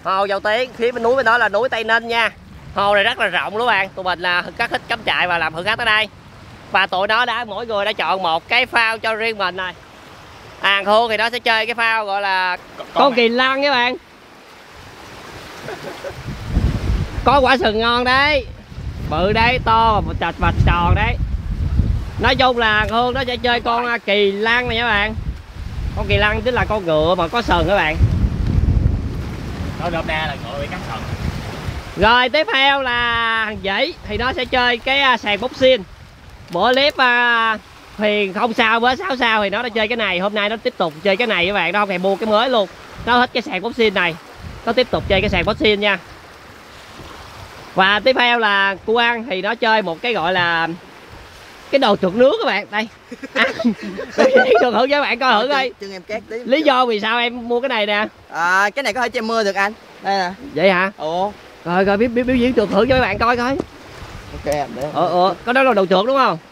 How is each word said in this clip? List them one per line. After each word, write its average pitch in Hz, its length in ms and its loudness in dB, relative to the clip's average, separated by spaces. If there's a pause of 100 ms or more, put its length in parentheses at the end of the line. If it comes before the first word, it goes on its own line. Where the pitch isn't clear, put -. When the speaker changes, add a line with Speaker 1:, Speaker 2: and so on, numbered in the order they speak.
Speaker 1:
Hồ 190 200 0
Dầu 196 160 -2
Tiếng, 226 320 0
phía 233 200 -2
bên 240 100 -4
núi 240 140 2
bên 254 100 2
đó 233 120 6
là 220 100 2
núi 214 200 0
Tây 226 160 -4
Ninh 233 240 0
nha. 226 220 2 (440)
Hồ 202 200 2
này 202 100 4
rất 233 140 0
là 226 80 0
rộng 170 300 -2
luôn 240 100 0
bạn. 196 220 2
Tụi 185 160 -12
mình 175 160 -2
là 175 240 0 (140)
rất 233 120 -2
thích 247 180 -4
cắm 233 180 -4
trại 165 220 0
và 170 100 0
làm 160 160 -2
thử 170 80 -8
khách 214 160 -2
ở 240 60 -4
đây. 214 240 2 (640)
Và 190 160 2
tụi 190 220 -2
nó 226 160 2
đã, 240 200 -4
mỗi 214 220 -10
người 202 180 -2
đã 214 80 -2
chọn 185 300 -2
một 165 260 -2
cái 247 180 2
phao 226 320 0
cho 220 160 -2
riêng 220 240 -4
mình 180 180 -2
này. 185 180 -8 (840)
À, 196 260 2
Hương 220 240 4
thì 214 60 0
nó 220 140 0
sẽ 240 80 -6
chơi 220 280 2
cái 233 80 -4
phao 226 320 0
gọi 196 160 -4
là 185 340 0
Speaker 2:
Con, - 380 -16
Speaker 1:
con 240 100 4
Speaker 2:
con 269 100 4
Speaker 1:
kỳ 233 140 2
lân 262 340 0
các 285 80 2
bạn. 247 260 0 (3250)
Có 269 160 6
quả 254 160 4
sừng 220 220 0
ngon 240 260 2
đấy. 269 420 2 (640)
Bự 175 220 0
đấy, 233 320 2
to 226 420 4
và 170 140 -6
chạch 175 180 -2
vạch 170 160 2 (120)
tròn 175 280 4
đấy. 214 220 0 (1040)
Nói 247 160 4
chung 254 220 4
là 214 320 2
Hương 240 240 0
nó 262 120 -2
sẽ 247 100 -4
chơi 240 240 0
con, 240 260 -2
à, 233 120 -2
kỳ 202 340 2
lân 233 360 0
này 226 100 -2
các 240 80 0
bạn. 214 280 0 (840)
Con 208 120 -4
kỳ 202 80 2
lân 208 260 2
tức 240 80 0
là 214 140 0
con 214 220 -2
ngựa 160 280 2
mà 170 140 0
có 233 140 -2
sừng 175 260 2
các 202 80 2
bạn. 160 200 0 (1800)
Speaker 2:
Nói 170 100 -2
nôm 160 180 -4
na 156 200 -4
là 139 160 -8
ngựa 143 160 -8
bị 143 100 -6
cắn 175 100 -10 (100)
sừng. - 120 -10 (960)
Speaker 1:
Rồi 240 320 4
tiếp 302 240 2
theo 277 300 4
là 233 640 0
thằng 214 160 -8
Vĩ 220 320 -2 (140)
thì 214 100 -6
nó 254 140 -2
sẽ 254 120 -4
chơi 247 340 0
cái, 269 220 0
à, 262 160 4
sàn 208 240 -2
boxing. 254 420 2 (680)
Bữa 190 220 2
clip, 277 240 2
à, 240 600 2 (400)
Huyền 208 340 0
không 220 200 -2
sao 226 280 2
với 254 160 2
sáu 370 200 -6
sao 226 260 2
thì 196 80 0
nó 214 120 -4
đã 247 60 -4
chơi 214 200 -2
cái 240 80 -2
này. 190 220 -2
Hôm 208 160 -2
nay 208 140 0
nó 226 80 -4
tiếp 240 200 -4
tục 170 160 -2 (100)
chơi 196 140 2
cái 240 100 0
này 180 200 2
các 202 60 0
bạn. 175 200 0
Nó 208 80 2
không 202 80 0
hề 180 100 -2
mua 190 180 0
cái 208 100 -4
mới 220 240 2
luôn. 208 180 2 (380)
Nó 240 140 4
thích 254 120 0
cái 247 100 -2
sàn 185 200 -6
boxing 220 320 0
này. 175 200 0 (520)
Nó 233 60 -2
tiếp 247 180 2
tục - 180 -2
chơi 190 120 4
cái 208 100 0
sàn 175 140 0
boxing 208 360 0
nha. 202 180 0 (1800)
Và 196 260 4
tiếp 254 180 2
theo 240 200 2
là 196 380 0 (100)
Quang 233 380 0
thì 185 180 -6
nó 214 120 -2
chơi 220 280 2
một 165 200 -6
cái 240 100 -2
gọi 180 200 0
là 170 360 0 (1000)
cái 277 80 2
đồ 220 180 4
trượt 185 180 0
nước 254 240 6
các 440 80 -2
bạn. 202 240 -2
Đây. 214 180 -2 (460)
À, 226 100 2 (200)
<laughs> - 0 - (960)
trượt 247 120 2
thử - 0 -
cho 233 180 2
các 285 100 2
bạn 240 180 -2
coi 233 240 2
thử 254 60 -2
coi. 269 200 0
Speaker 3:
Chân, - 120 -10
chân 196 120 -12
em 185 100 -14
cát 214 280 -10
tí. 220 140 -10
Speaker 1:
Lý 269 180 2
do 254 240 4
vì 220 140 -2
sao 220 180 0
em 240 300 -4
mua 240 120 0
cái 262 80 -4
này 220 180 0
nè? 208 200 0 (240)
Speaker 3:
À, 185 400 2
cái 269 120 -6
này 226 100 -2
có 247 80 -4
thể 240 80 0
che 240 120 -4
mưa 226 240 0
được 196 100 0
anh. 196 180 0 (300)
Đây 196 160 0
nè. 180 120 -2 (240)
Speaker 1:
Vậy 175 180 2
hả? 190 240 0
Speaker 3:
Ồ. 180 360 -4 (320)
Speaker 1:
Rồi, 180 200 2
rồi, 202 120 2
biểu, 233 120 2
biểu, 240 160 0
biểu 254 120 0
diễn 247 180 2
trượt 208 140 2
thử - 200 2
cho 269 60 4
các 254 60 4
bạn 208 180 -2
coi 240 180 2
coi. 247 200 -2 (760)
Speaker 3:
Ok, 147 220 -4
em 143 220 -2
để 127 60 -8
em 151 120 -6
Speaker 1:
Ờ, 160 140 0
ờ, 180 260 2 (100)
có 233 80 -2
đó 262 100 4
là 262 120 4
đồ 190 120 2
trượt 185 200 2
đúng 269 100 0
không? 214 220 2 (140)